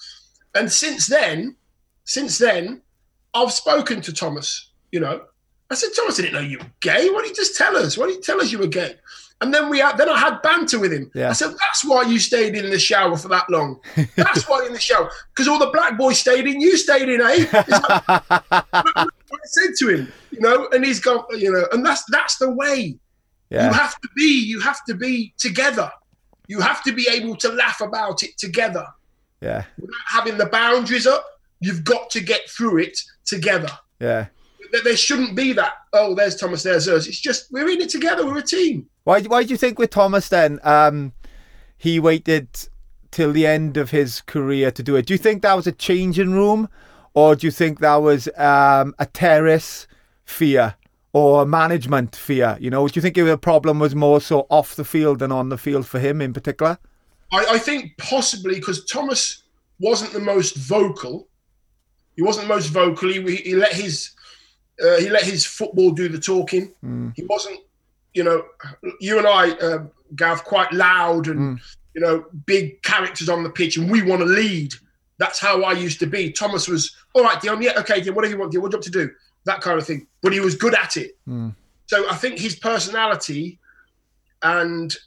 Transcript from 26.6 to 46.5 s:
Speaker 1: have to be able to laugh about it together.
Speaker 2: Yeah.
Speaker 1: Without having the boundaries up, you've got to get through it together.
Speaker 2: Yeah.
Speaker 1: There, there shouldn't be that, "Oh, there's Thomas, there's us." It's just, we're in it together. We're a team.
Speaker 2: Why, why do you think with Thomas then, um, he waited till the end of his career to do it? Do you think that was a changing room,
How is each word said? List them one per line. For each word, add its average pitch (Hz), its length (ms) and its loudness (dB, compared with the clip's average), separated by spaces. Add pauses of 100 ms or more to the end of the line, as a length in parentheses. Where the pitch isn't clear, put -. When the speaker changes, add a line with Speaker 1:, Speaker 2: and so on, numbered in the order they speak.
Speaker 1:
have 262 220 0
to 262 80 -2
be 240 200 -4
able 226 260 -4
to 233 120 -2
laugh 247 320 -2
about 208 420 -4
it - 140 -14
together. 196 500 -4 (540)
Speaker 2:
Yeah. - 240 -6 (140)
Speaker 1:
Without - 140 -14 (140)
having 220 300 -2
the 202 100 0
boundaries 233 580 0
up, 277 200 4 (340)
you've 175 240 -6
got 233 280 0
to 220 100 -4
get - 280 -4
through 208 300 -2
it - 200 -4 (260)
together. 175 440 -2 (300)
Speaker 2:
Yeah. 113 280 -2 (440)
Speaker 1:
There, 226 120 0
there 233 140 2
shouldn't 247 380 0
be 262 180 0
that, 185 200 0 (200)
"Oh, 208 220 2
there's 202 200 2
Thomas, 175 280 -6
there's 180 240 0
us." 160 200 2
It's - 120 -12
just, - 320 -4
we're 285 180 -2
in 359 120 0
it 330 80 -6
together. 302 360 -2
We're 285 140 -4
a - 40 -4
team. 320 440 0 (180)
Speaker 2:
Why, 196 160 4
why 233 220 2
do 226 60 -4
you 254 80 -2
think 247 220 0
with 226 120 0
Thomas 196 360 2
then, 151 360 2
um, 147 500 4 (640)
he 165 220 -2
waited 160 500 2 (600)
till 151 200 0
the 156 160 4
end 156 300 0
of 139 140 -2
his 143 300 0
career 135 500 0
to 123 120 -10
do 135 140 2
it? 123 80 0
Do 190 80 -2
you 190 40 4
think 214 260 0
that 202 100 4
was 185 140 0
a 170 40 0
changing 185 600 0
room, 208 360 2 (460)